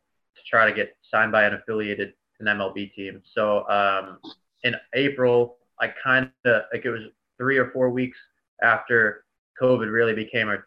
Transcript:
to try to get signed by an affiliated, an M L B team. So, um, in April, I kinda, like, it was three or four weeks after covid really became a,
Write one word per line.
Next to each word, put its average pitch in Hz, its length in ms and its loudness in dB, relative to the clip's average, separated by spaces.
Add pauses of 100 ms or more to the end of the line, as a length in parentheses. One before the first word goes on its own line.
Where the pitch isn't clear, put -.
(340)
to - 140 -20
try 113 160 4
to 107 100 2
get 104 220 -4 (140)
signed 110 220 2
by 107 120 4
an 104 80 2
affiliated, 101 600 -6 (260)
an 107 80 -2
M 101 140 0
L 95 100 -4
B 101 140 -8
team. 98 340 -14 (140)
So, 104 340 0
um, 98 500 0 (460)
in 120 100 0 (200)
April, 127 640 2 (220)
I 113 120 -2 (100)
kinda, 127 680 0
like, 120 140 -8
it 123 40 -2
was 113 120 -8 (340)
three 131 220 0
or 127 140 0
four 127 180 0
weeks 123 260 -4 (460)
after 113 640 2 (360)
covid 117 320 2
really 113 220 2
became 110 340 -4
a, 101 180 -2